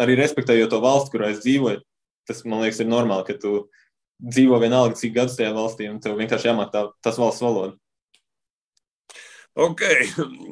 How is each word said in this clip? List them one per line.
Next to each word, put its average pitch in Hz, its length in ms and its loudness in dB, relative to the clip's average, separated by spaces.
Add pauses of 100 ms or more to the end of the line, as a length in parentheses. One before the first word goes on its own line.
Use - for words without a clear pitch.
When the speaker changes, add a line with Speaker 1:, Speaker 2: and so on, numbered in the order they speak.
Speaker 1:
arī 127 160 4
respektēju 123 500 2
to - 140 0
valsti, 135 320 2
kurā 107 160 -2
es 104 100 -8
dzīvoju. 127 380 0 (480)
Tas, 113 180 -10
man 113 160 -4
liekas, 110 220 -2
ir - 80 -2
normāli, 107 340 0
ka 104 160 -6
tu 104 220 -2 (580)
dzīvo 123 400 4
vienalga, 117 380 4
cik 113 160 -4
gadus 123 180 0
tajā 110 220 -2
valstī, 110 340 -6
un 107 80 -12
tev 107 220 -6
vienkārši 110 320 0
jāmāk 104 180 -2
tā, 104 140 0 (180)
tas 117 160 -2
valsts 117 240 0
valoda. 101 320 -2 (1800)
Speaker 2:
Okay. 170 240 0 (680)